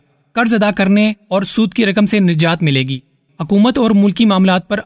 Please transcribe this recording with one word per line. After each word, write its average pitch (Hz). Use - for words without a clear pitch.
कर्ज 233
अदा 208
करने 208
और 185
सूद 220
की 226
रकम 196
से 208
निजात 165
मिलेगी। 131
हुकूमत 202
और 226
मुल्की 202
मामलात 190
पर 208